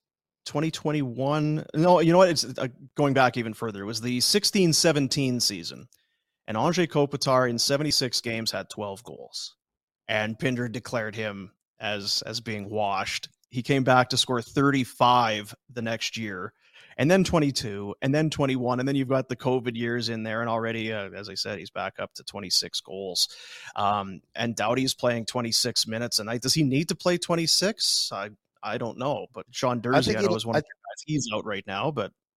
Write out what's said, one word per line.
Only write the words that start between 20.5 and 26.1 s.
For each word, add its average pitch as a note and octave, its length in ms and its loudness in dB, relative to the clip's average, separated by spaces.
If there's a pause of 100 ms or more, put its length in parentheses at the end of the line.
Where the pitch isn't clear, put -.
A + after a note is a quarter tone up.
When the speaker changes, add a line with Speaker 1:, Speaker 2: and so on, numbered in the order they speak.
Speaker 1:
already, A2+ 420 -2
uh, G2+ 180 -6
as G2 180 -12
I F#2+ 60 -12
said, G2 260 -6
he's F#2+ 100 -14
back F#2 300 -6
up G2 140 -8
to - 100 -18
twenty-six - 560 -4
goals. F#2 480 -4 (480)
Um, G2 460 0 (120)
and A2+ 220 -2
Doughty's B2+ 360 0
playing A#2 340 -2
twenty-six A#2 600 -2
minutes A2+ 320 -4